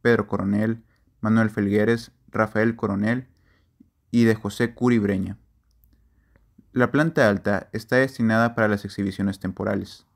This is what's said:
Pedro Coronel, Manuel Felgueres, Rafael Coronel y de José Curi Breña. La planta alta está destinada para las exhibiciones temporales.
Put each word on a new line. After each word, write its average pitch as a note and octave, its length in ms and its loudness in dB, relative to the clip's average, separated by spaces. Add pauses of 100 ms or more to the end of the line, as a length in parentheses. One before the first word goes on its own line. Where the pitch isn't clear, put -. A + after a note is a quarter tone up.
Pedro A2+ 260 2
Coronel, G#2 560 -2 (380)
Manuel A2 300 2
Felgueres, G#2+ 640 0 (180)
Rafael A2 440 0
Coronel A2 540 -4 (800)
y A#2 140 4
de A2+ 100 4
José A2 380 -4
Curi A#2+ 260 2
Breña. G2 380 -2 (1400)
La B2 180 0
planta D3 380 2
alta G2+ 440 -2
está A2 240 -2
destinada A#2 580 2
para A2+ 140 2
las G2+ 180 -2
exhibiciones G2 540 -4
temporales. G2 760 -6